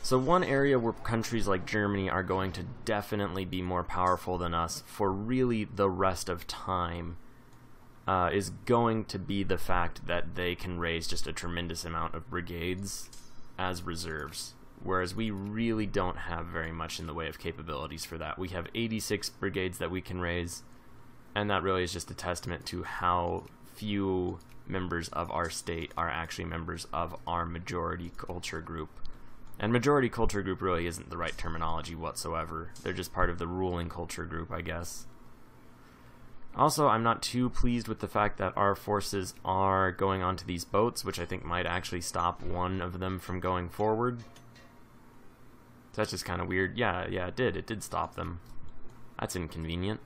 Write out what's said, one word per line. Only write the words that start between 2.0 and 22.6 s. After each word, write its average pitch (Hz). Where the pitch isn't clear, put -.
are 92
going 92
to 87
definitely 101
be 90
more 90
powerful 90
than 85
us 85
for 101
really 117
the 101
rest 92
of 85
time, 85
uh, 90
is 98
going 117
to -
be 98
the 92
fact 87
that 85
they 87
can 90
raise 82
just -
a 78
tremendous 85
amount 82
of 85
brigades 90
as 92
reserves, 82
whereas 92
we 110
really 107
don't 95
have 85
very 82
much 82
in 82
the 78
way 80
of 78
capabilities 80
for -
that. 78
We 92
have 87
eighty-six 110
brigades 92
that 85
we 92
can 92
raise, 87
and 104
that 95
really 92
is 85
just -
a -
testament 90